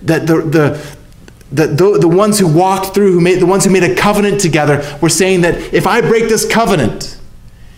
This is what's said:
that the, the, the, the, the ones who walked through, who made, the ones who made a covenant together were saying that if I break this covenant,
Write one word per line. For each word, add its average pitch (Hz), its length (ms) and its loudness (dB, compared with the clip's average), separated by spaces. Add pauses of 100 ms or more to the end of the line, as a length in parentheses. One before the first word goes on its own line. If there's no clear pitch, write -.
that 160 240 -2
the, 165 100 2
the, 147 600 -2 (540)
the, 139 160 0
the, 180 340 2
the 170 80 4
ones 208 300 2
who 190 80 2
walked 185 480 0
through, 202 180 2
who 175 80 2
made, 180 200 2
the 180 60 2
ones 190 180 2
who 202 60 2
made 185 140 2
a 170 100 0
covenant 208 460 0
together 147 600 -2
were 165 100 2
saying 185 320 0
that - 320 -2
if 220 120 0
I 208 140 0
break 226 280 0
this 220 220 -2
covenant, 190 680 -2 (580)